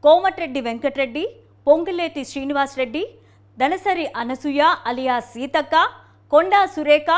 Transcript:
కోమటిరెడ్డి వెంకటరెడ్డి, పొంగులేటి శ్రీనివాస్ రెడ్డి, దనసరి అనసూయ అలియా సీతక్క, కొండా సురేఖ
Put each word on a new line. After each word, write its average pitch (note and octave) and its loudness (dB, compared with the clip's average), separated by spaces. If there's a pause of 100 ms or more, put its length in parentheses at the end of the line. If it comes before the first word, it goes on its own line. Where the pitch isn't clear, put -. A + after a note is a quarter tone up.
కోమటిరెడ్డి E4 2
వెంకటరెడ్డి, C4+ -6 (420)
పొంగులేటి E4 0
శ్రీనివాస్ C#4 -4
రెడ్డి, B3+ -4 (600)
దనసరి F4+ -2 (140)
అనసూయ C4+ -4 (280)
అలియా B3+ -2 (160)
సీతక్క, C#4 -4 (600)
కొండా F#4+ 4 (140)
సురేఖ D4+ 2